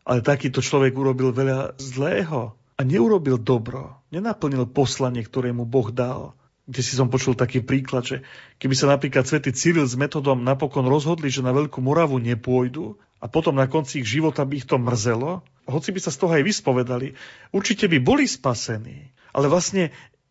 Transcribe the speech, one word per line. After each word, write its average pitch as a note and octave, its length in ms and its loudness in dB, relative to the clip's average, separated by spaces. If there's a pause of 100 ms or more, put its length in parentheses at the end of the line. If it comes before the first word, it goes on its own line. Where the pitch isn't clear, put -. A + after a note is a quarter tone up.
ale B2 160 2
takýto C#3 400 0
človek C3+ 320 2
urobil C3 400 0
veľa C3+ 400 -2
zlého C3+ 800 -4 (240)
a - 80 -2
neurobil F3+ 480 4
dobro, A#2+ 640 -2 (160)
nenaplnil E3 560 -2
poslanie, B2 560 0
ktoré B2 240 -4
mu A#2+ 160 -4
Boh A2+ 240 0
dal. B2 400 -6 (360)
Kde C3 160 -4
si - 120 -4
som B2+ 160 2
počul C3 240 0
taký B2+ 280 0
príklad, C3 440 -2
že C3+ 100 -6 (420)
keby C3+ 160 0
sa C#3 160 4
napríklad C#3 360 2
svätý C#3+ 240 0
Cyril E3 360 2
s B2 120 -4
Metodom C#3 440 0
napokon C3+ 440 0
rozhodli, D3+ 400 2
že C3+ 160 -2
na B2+ 80 0
Veľkú C#3 320 0
Moravu C#3+ 360 2
nepôjdu B2 800 -2 (200)
a - 120 -12
potom D#3+ 240 2
na C3+ 160 2
konci D3 320 -2
ich A2 40 -4
života D3+ 360 0
by C3+ 200 -4
ich - 40 -16
to - 80 2
mrzelo, B2 720 -2 (200)
hoci C3 280 -4
by F#3+ 40 -4
sa F3+ 120 -4
z - 80 -10
toho F3 160 2
aj C#3+ 80 6
vyspovedali, B2+ 720 0 (400)
určite G3 320 0
by D3+ 160 4
boli B3+ 240 4
spasení, - 880 -6 (160)
ale C#3 200 2
vlastne F3+ 440 0 (360)